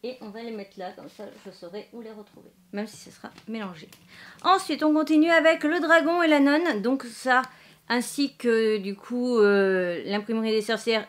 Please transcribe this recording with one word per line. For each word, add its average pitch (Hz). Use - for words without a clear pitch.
Et 254
on 220
va 220
les 233
mettre 202
là, 185
comme -
ça -
je 196
saurai 185
où 233
les 220
retrouver. -
Même 208
si 214
ce -
sera -
mélangé. 196
Ensuite, 349
on 311
continue 311
avec 320
le 311
dragon 330
et 330
la 294
nonne. 285
Donc 262
ça, 247
ainsi 247
que 220
du 196
coup, 247
euh, 190
l'imprimerie 220
des 214
sorcières 220